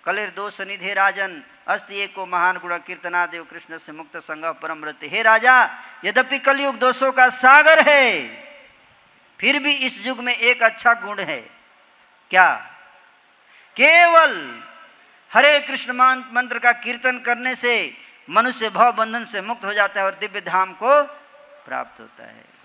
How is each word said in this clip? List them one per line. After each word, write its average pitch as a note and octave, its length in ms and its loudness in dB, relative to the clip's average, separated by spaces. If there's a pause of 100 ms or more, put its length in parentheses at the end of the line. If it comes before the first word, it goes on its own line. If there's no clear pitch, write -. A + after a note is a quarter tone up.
"कलेर G3 260 -6
दोष G3 300 -12
निधे G3 340 -10
राजन, F#3+ 480 -2 (260)
अस्ति G3+ 280 -6
एको G3 300 -8
महान F3+ 320 0
गुण F3 200 -8
कीर्तना F3 480 -6
देव E3 180 -14
कृष्ण E3 340 -18
से D#3 140 -20
मुक्त D#3 240 -18
संग D#3 280 -12
परम D#3+ 400 -8
रति।" D3+ 240 -14
हे G#3+ 140 -6
राजा, A3+ 560 4 (260)
यद्यपि B3+ 340 -2
कलयुग C4+ 400 -2
दोषों B3+ 340 0
का B3+ 160 4
सागर D4 600 6
है, A3+ 400 2 (1120)
फिर C#4 180 0
भी C#4+ 140 -2
इस B3+ 340 -6
युग B3 140 -6
में B3 140 -4
एक A#3 280 0
अच्छा A3+ 320 2
गुण G3+ 260 -8
है। D3+ 200 -8 (920)
क्या? F3+ 240 4 (1200)
केवल D4 880 4 (680)
हरे C#4+ 280 4
कृष्ण C4+ 320 -10
मान-, B3+ 400 0
मंत्र A#3+ 260 -4
का A#3+ 140 2
कीर्तन B3 460 -6
करने A#3+ 360 -6
से A3 420 -4 (340)
मनुष्य A3+ 400 -2
भव A3+ 220 2
बंधन A3 320 -4
से G#3 160 -10
मुक्त A3+ 240 -10
हो G3+ 100 -6
जाता G3+ 260 -2
है G3 60 0
और F#3+ 80 -4
दिव्य G3+ 260 -10
धाम F#3 320 -4
को C#4 300 2 (600)
प्राप्त B2+ 360 -12
होता A2+ 260 -20
है। A2+ 280 -20 (100)